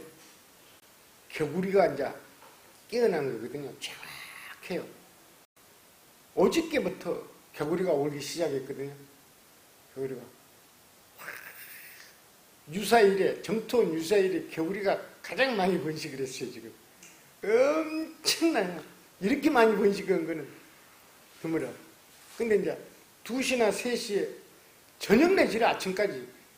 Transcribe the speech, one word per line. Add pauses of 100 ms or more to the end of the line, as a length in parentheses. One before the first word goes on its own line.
(1300)
개구리가
이제 (800)
깨어난
거거든요.
정확해요. (1500)
어저께부터 (260)
개구리가
오기
시작했거든요. (1000)
개구리가. (2500)
유사일에,
정토원
유사일에
개구리가 (200)
가장
많이
번식을
했어요,
지금. (720)
엄청나요. (380)
이렇게
많이
번식한
거는 (960)
드물어. (680)
근데
이제 (460)
두
시나
세
시에 (680)
저녁
내지라
아침까지. (300)